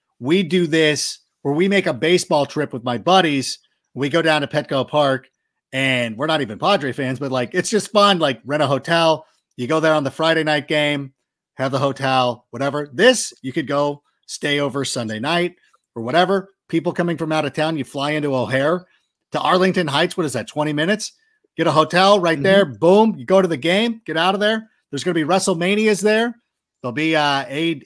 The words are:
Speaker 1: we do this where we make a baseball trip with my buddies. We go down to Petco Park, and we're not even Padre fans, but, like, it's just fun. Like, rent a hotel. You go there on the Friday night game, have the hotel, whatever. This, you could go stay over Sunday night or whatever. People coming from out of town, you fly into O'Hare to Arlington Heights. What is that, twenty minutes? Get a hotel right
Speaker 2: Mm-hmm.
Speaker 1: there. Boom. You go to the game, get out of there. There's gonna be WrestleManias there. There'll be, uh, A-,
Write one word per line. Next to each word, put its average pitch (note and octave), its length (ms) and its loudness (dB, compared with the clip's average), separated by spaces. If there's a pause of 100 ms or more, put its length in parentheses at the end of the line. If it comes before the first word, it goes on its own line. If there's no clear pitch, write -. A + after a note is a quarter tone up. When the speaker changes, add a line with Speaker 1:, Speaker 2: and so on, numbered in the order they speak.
(200)
Speaker 1:
we E3+ 240 0
do F3 220 0
this D3+ 540 0 (220)
where C#3+ 120 -2
we F3+ 140 2
make F#3+ 200 2
a D#3 60 0
baseball D#3+ 520 2
trip D3 260 -6
with A#2+ 120 -10
my B2 140 -2
buddies. D#3+ 640 0 (340)
We C3+ 160 -4
go E3 120 0
down D#3 200 2
to C#3 60 -4
Petco C#3+ 400 -4
Park, C#3 420 0 (440)
and B2+ 420 -2
we're C#3 120 -4
not D#3+ 140 0
even G#2 160 -8
Padre C#3+ 360 0
fans, C3 260 -6
but, C#3 120 -6
like, B2 220 -2
it's F3+ 160 -2
just G#3 220 -2
fun. G3+ 280 4
Like, C#3+ 260 -2
rent D3 180 -2
a C3 40 2
hotel. D#3 580 0 (320)
You B2 100 -6
go D#3 140 0
there D#3 120 2
on D3+ 120 0
the C3 60 -6
Friday D#3+ 320 0
night D3+ 240 -2
game, D3 460 -2 (420)
have C3 160 -4
the C3+ 80 -2
hotel, C3 720 -2
whatever. C#3 420 -6
This, A3 480 2
you C3 100 -8
could D3+ 160 -4
go C#3+ 360 -2 (220)
stay D3 340 -2
over C3+ 260 -2
Sunday A2 340 -4
night F3 360 -2 (380)
or A#2 80 -8
whatever. F3+ 520 0 (160)
People E3 240 -2
coming E3+ 240 -2
from D#3 140 -4
out D#3 140 0
of C3 80 -6
town, D#3 240 -2
you C3 60 -4
fly C#3+ 280 -6
into D3 240 -2
O'Hare C3+ 500 0 (480)
to D3+ 60 -4
Arlington F3+ 480 2
Heights. D#3 280 0
What E3+ 100 -2
is B2+ 80 -4
that, A2+ 140 -6
twenty D3+ 260 -4
minutes? F3 380 -2 (460)
Get E3 100 0
a D#3 40 4
hotel F3+ 480 4
right E3 180 0
Speaker 2:
Mm-hmm. C#3+ 60 -4
Speaker 1:
there. G3 220 6
Boom. F3 520 4
You B2+ 80 -14
go F#3+ 160 4
to F#3 60 2
the E3 100 -4
game, G#3 480 -2
get D#3 120 -6
out F3+ 160 2
of G3 60 -4
there. A3 300 -2 (220)
There's C#3 120 -6
gonna F3+ 100 -2
be D#3+ 100 0
WrestleManias F#3+ 800 0
there. A3 340 0 (460)
There'll B2 120 -6
be, D#3 220 0
uh, C#3+ 320 0
A-, D#3 380 -4